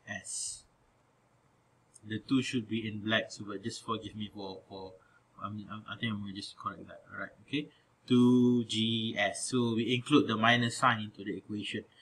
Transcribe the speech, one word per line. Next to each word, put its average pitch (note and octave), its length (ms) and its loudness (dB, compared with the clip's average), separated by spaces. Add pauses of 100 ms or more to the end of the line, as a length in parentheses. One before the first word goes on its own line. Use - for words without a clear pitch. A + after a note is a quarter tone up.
S. - 560 -10 (1400)
The G#2+ 140 -4
two C3 240 2
should A#2+ 240 -4
be A2 180 -2
in G#2+ 140 -6
black, G#2+ 320 0
so G#2 160 -12
but G2 160 -10
just - 220 -10
forgive G#2 300 -6
me G#2 200 -8
for, F#2+ 320 -10
for F#2+ 260 -14 (500)
I'm, G#2 280 -8
I'm, G#2+ 180 -10
I - 80 -12
think A#2 160 -2
I'm G2+ 80 -4
gonna G2+ 120 -8
just - 240 -12
correct F#2+ 300 -8
that. - 240 -18
All G2 80 -12
right, G2 120 -8 (160)
okay. D3 220 -4 (380)
Two B2 580 6
G A2+ 520 0
S. G2+ 320 0
So A#2+ 260 2
we A#2 200 2
include C3+ 320 4
the A2+ 100 0
minus A#2 400 4
sign A#2+ 240 4
into G#2+ 220 -10
the G2 140 -4
equation. G#2 480 -6 (160)